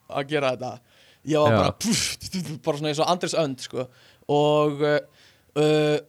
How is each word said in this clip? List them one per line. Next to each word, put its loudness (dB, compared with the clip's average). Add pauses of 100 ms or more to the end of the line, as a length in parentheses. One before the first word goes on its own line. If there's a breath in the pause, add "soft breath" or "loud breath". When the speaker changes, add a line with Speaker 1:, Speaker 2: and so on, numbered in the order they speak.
Speaker 1:
að -6
gera 0
þetta. -10 (460 soft breath)
Ég 0
var 6
Speaker 2:
Já. 4
Speaker 1:
bara, 2
pff, -2
pff, -14
pff, -8
bara -2
svona -2
eins -2
og 2
Andrés 0
Önd, -2
sko. -8 (420 soft breath)
Og, 2
uh, 2 (560 soft breath)
uh, 2 (120)